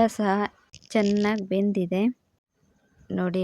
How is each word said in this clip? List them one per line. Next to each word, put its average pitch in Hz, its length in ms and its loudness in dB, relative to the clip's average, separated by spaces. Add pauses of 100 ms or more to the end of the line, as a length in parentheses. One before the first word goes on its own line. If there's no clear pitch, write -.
(160)
ಸಹ 208 140 0 (600)
ಚೆನ್ನಾಗಿ 208 600 0
ಬೆಂದಿದೆ. 190 520 0 (1080)
ನೋಡಿ 185 340 -2